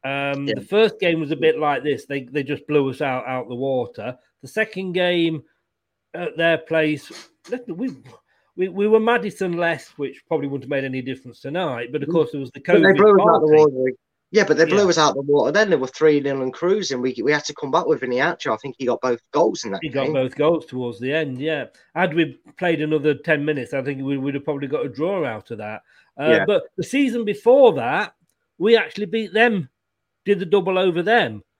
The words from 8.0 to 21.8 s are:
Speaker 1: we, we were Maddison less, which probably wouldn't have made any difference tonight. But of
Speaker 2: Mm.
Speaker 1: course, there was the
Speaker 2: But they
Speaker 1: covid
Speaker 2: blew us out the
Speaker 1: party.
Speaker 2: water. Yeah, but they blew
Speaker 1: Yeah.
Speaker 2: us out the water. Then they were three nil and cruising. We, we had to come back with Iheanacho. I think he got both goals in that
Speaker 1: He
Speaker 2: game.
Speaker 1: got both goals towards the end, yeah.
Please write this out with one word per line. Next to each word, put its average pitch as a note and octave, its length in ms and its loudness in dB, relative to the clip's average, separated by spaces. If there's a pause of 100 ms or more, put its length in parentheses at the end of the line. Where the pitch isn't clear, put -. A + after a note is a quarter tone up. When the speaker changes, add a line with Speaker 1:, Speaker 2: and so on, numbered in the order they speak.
Speaker 1:
we, F#3 120 -2
we G3 200 -2
were A3 120 6
Maddison G3+ 560 -2
less, E3+ 320 -2 (100)
which C#3 280 -8
probably C#3+ 220 -4
wouldn't C3+ 160 -6
have B2+ 60 -12
made C3+ 140 -2
any C3 180 -6
difference B2+ 380 -12
tonight. C#3+ 520 -6
But C#3+ 100 -4
of C#3+ 60 -6
Speaker 2:
Mm. E3+ 40 -4
Speaker 1:
course, E3 200 2
there C#3+ 80 -8
was C3 120 -10
the C#3 140 -16
Speaker 2:
But F3 80 2
they F#3 60 6
Speaker 1:
covid F#3+ 160 6
Speaker 2:
blew G3+ 180 8
us G3 140 6
out G#3+ 180 4
the D3+ 100 6
Speaker 1:
party. D3+ 180 6
Speaker 2:
water. C3 180 0 (400)
Yeah, G3 120 4
but D3+ 120 2
they D#3+ 80 4
blew F#3 180 4
Speaker 1:
Yeah. F#3+ 60 4
Speaker 2:
us E3 100 2
out D3+ 160 2
the C#3 80 -4
water. D3 300 2
Then G#3 180 2
they E3 60 4
were B2+ 100 -4
three D3+ 320 2
nil C3+ 240 -2
and B2+ 100 -4
cruising. F3 480 -2
We, B2+ 220 -2
we C3+ 100 2
had D3 120 -2
to D3 100 -10
come C#3 160 -8
back D#3+ 160 0
with C#3+ 140 2
Iheanacho. C3 520 -2
I A2 40 -2
think C3+ 200 -12
he C3+ 80 -8
got A#2+ 160 -2
both B2 200 -2 (100)
goals E3+ 340 0
in A2 60 -8
that F#2+ 120 -6
Speaker 1:
He - 60 -8
Speaker 2:
game. C#3 240 -4
Speaker 1:
got - 0 - (120)
both B2+ 100 -6
goals D#3 320 0
towards B2 320 -8
the C3 140 -6
end, D3 280 -4
yeah. D3 260 -6 (280)